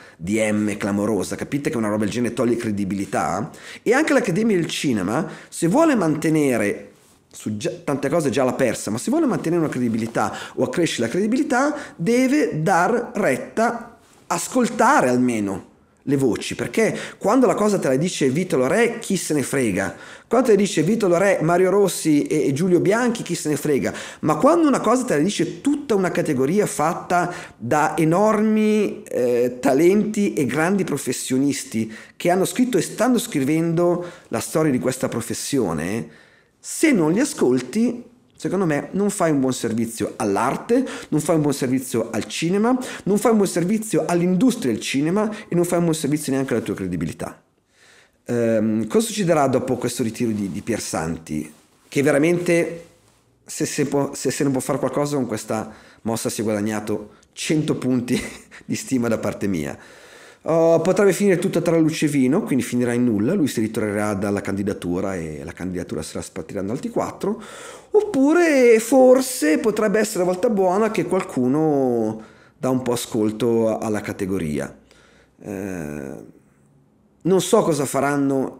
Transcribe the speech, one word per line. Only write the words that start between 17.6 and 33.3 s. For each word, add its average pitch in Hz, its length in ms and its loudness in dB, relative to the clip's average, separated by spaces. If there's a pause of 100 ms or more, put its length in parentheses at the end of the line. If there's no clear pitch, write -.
te 165 100 0
la 131 80 2
dice 151 340 0
Vito 156 280 0
Lo 127 80 2
Re, 226 320 0
chi - 200 -4
se - 180 -4
ne 139 80 0
frega? 98 520 -2 (320)
Quando 240 200 2
te 226 60 6
la 202 60 6
dice 190 220 0
Vito 208 260 2
Lo 170 100 4
Re, 190 240 4
Mario 175 280 2
Rossi 175 540 2
e, 139 240 0
e 143 60 0
Giulio 175 260 2
Bianchi, 220 420 0
chi 175 140 -6
se 151 140 -6
ne 147 60 0
frega? 127 380 -2 (280)
Ma 151 140 0
quando 320 320 4
una 233 120 2
cosa 247 260 0
te 170 100 0
la 147 60 2
dice - 400 -2
tutta 285 320 0
una 190 160 2
categoria 156 560 0
fatta 175 680 0 (240)
da 151 400 0
enormi, 214 1080 2
eh, 123 560 0
talenti 202 720 2
e 151 140 0
grandi 170 360 0
professionisti 131 1120 -2 (240)
che 175 140 0
hanno 185 140 2
scritto 247 320 0
e 156 40 2
stanno 233 380 0
scrivendo 165 880 0 (240)